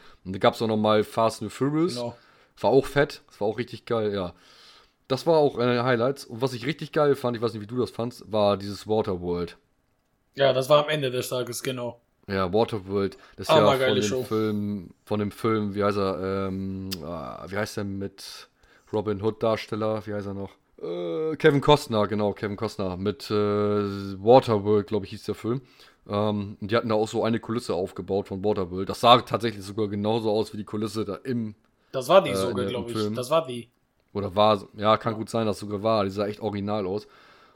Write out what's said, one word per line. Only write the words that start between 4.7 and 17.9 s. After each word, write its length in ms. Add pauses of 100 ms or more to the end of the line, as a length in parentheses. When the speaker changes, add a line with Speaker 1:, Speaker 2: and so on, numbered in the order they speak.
Speaker 1:
Das 200
war 100
auch 220
eine 140
der 120
Highlights 400
und 160
was 120
ich 120
richtig 260
geil 240
fand, 220
ich 60
weiß 100
nicht, 80
wie 60
du 100
das 140
fandst, 400
war 260
dieses 300
Waterworld. 720 (760)
Speaker 2:
Ja, 180
das 160
war 160
am 40
Ende 220
des 180
Tages, 320
genau. 380 (280)
Speaker 1:
Ja, 260
Waterworld, 640 (180)
das 140
ist 40
Speaker 2:
Hammergeile 280
Speaker 1:
ja 60
von 80
dem 80
Speaker 2:
Show. 200
Speaker 1:
Film, 680 (160)
von 140
dem 120
Film, 440
wie 80
heißt 140
er, 500
ähm, 420 (140)
ah, 460
wie 80
heißt 200
der 60
mit 680 (440)